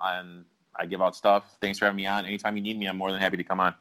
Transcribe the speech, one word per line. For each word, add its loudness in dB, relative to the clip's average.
And -6
I -4
give -4
out 2
stuff. 2
Thanks -2
for 2
having 2
me -4
on. 0
Anytime -4
you -2
need -4
me, -4
I'm -2
more -2
than -2
happy 2
to -4
come -2
on. 4